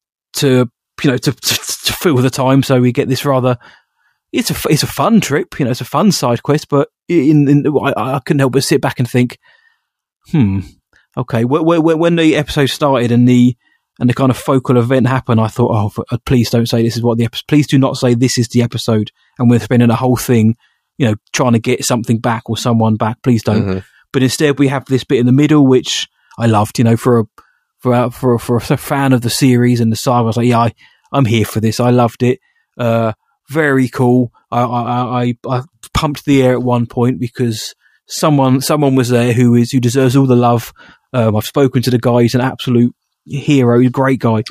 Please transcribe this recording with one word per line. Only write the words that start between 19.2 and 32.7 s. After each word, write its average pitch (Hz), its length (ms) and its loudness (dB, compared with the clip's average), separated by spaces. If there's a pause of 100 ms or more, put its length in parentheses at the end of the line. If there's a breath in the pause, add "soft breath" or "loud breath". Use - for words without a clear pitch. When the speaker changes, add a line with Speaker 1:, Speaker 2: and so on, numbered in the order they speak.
Speaker 1:
and 123 120 2
we're 120 100 4
spending 120 300 2
a 113 60 2
whole 127 220 0
thing, 113 380 2 (420)
you 135 100 0
know, 107 80 0 (180)
trying 127 200 0
to 117 60 2
get 123 260 -2
something 120 340 -2
back 113 300 -4
or 110 80 -4
someone 113 380 0
back. 110 280 -4
Please 120 200 0
don't." 107 200 0
Speaker 2:
Mm-hmm. 95 160 -4 (320 soft breath)
Speaker 1:
But 127 120 0
instead, 143 360 0
we 143 80 4
have 131 180 -4
this 131 180 -2
bit 135 160 0
in 123 60 0
the 127 60 2
middle, 147 360 4
which - 400 0 (300 soft breath)
I 117 100 -2
loved, 107 320 0
you 127 40 2
know, 117 140 2
for 120 220 2
a, 110 40 0 (560 soft breath)
for 123 140 -2
a, 120 180 0
for 123 240 -2
a, 117 40 -4
for - 180 -2
a 131 200 -2
fan 139 360 -2
of 123 80 2
the 120 80 -4
series 123 500 2
and 113 120 0
the 110 40 -2
saga, 120 220 -2
I 120 40 2
was 113 160 -2
like, 120 100 0
"Yeah, 120 120 2
I, 117 120 0 (400 soft breath)
I'm 139 140 0
here 107 200 0
for - 140 -6
this." 110 200 -2
I 123 100 0
loved 123 340 0
it. 123 160 0 (380)